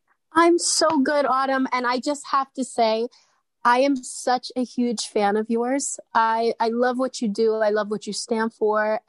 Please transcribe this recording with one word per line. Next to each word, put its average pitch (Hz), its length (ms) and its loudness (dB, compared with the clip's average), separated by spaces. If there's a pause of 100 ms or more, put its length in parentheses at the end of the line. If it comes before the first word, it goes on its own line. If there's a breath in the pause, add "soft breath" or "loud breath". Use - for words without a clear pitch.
(360)
I'm 339 220 6
so 320 420 2
good, 285 260 2
Autumn. 262 460 0
And 247 140 0
I 247 140 0
just 285 320 -6
have 269 220 0
to 262 100 -4
say, 226 440 0 (560 soft breath)
I 240 140 4
am 277 180 4
such 254 600 -4
a 254 80 0
huge 240 420 -4
fan 208 300 0
of 220 120 -2
yours. 247 500 -2 (140)
I, 226 480 0
I 233 80 0
love 247 300 0
what 254 240 -4
you 233 60 0
do. 220 260 0
I 220 160 0
love 208 180 0
what 208 180 -6
you 208 60 -8
stand 226 400 -4
for. 214 560 0